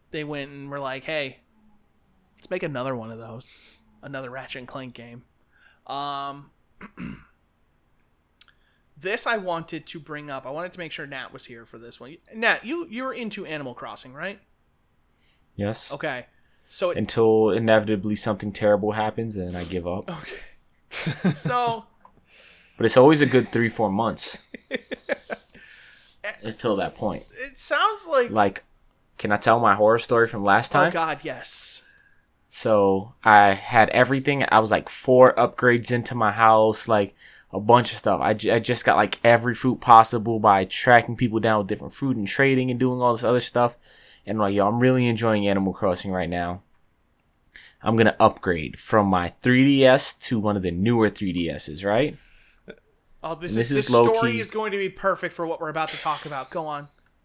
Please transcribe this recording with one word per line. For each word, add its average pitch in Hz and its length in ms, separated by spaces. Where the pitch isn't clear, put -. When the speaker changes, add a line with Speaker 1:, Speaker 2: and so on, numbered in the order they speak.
Speaker 1:
they 151 140
went 143 260
and 139 180
were 143 120
like, 135 240
"Hey, 143 340
let's - 140
make 185 140
another 135 320
one 113 160
of 113 60
those. - 600
Another 135 280
Ratchet 131 280
and 123 100
Clank 127 260
game." 120 280
Um, 139 640
<clears throat> - 260
this 190 320
I 233 80
wanted 170 500
to 170 140
bring 147 280
up. 135 160
I 131 60
wanted 170 220
to 185 80
make 160 100
sure 151 160
Nat 135 260
was - 140
here 117 180
for 117 140
this 117 220
one. 127 160
Nat, 214 300
you, 330 260
you're 254 220
into 208 340
Animal 143 280
Crossing, 123 380
right? 175 280
Speaker 2:
Yes. 107 320
Speaker 1:
Okay. 139 340
So 180 220
it - 80
Speaker 2:
Until 110 520
inevitably 107 640
something 104 360
terrible 104 400
happens 107 440
and 90 200
I 87 80
give 87 220
up. 90 240
Speaker 1:
Okay. - 1200
<laughs> - 20
So 233 480
Speaker 2:
But 117 100
it's 110 100
always 143 240
a 147 60
good 123 260
three, 117 160
four 110 220
months. - 540
Speaker 1:
<laughs> - 1700
Speaker 2:
Until 110 340
that 90 180
point. 101 300
Speaker 1:
It 269 180
sounds 392 500
like 262 220
Speaker 2:
Like, - 340
can 104 140
I 101 40
tell 113 240
my 107 140
horror 107 240
story 117 300
from 101 160
last 101 280
time? 147 160
Speaker 1:
Oh, 175 40
God, 160 300
yes. - 600
Speaker 2:
So, 101 680
I 104 280
had 107 380
everything. 135 580
I 110 100
was, 110 120
like, 90 180
four 127 460
upgrades 120 580
into 120 220
my 110 180
house, 110 560
like, 104 260
a 98 80
bunch 117 320
of - 60
stuff. 95 220
I, 92 140
j-, 107 180
I 117 60
just 117 260
got, 104 120
like, 101 280
every 117 300
fruit 123 260
possible 113 600
by 98 240
tracking 120 520
people 110 240
down 110 180
with 101 100
different - 260
fruit 131 220
and 101 100
trading 131 440
and 120 100
doing 127 200
all 123 120
this 113 120
other 120 160
stuff. 120 360
And, 107 120
like, 101 160
yo, 101 120
I'm 113 140
really 127 260
enjoying 110 420
Animal 98 240
Crossing 98 400
right 90 160
now. 87 340
I'm 110 140
gonna 110 240
upgrade 85 580
from 104 280
my 90 340
three 127 240
D 135 220
S 131 260
to 117 100
one 104 160
of 95 80
the 90 80
newer 107 380
three 98 240
D 85 160
Ss, 76 340
right? 120 320
Speaker 1:
Oh, 160 120
this 160 180
Speaker 2:
And 113 100
Speaker 1:
is, 120 80
Speaker 2:
this - 0
is 135 160
Speaker 1:
this 127 40
Speaker 2:
low 120 140
Speaker 1:
story 113 280
Speaker 2:
key. 113 80
Speaker 1:
is 110 100
going 214 220
to 202 60
be 190 120
perfect 180 440
for 170 120
what 165 160
we're 156 80
about 156 180
to - 100
talk 151 280
about. 135 240
Go 160 160
on. 143 220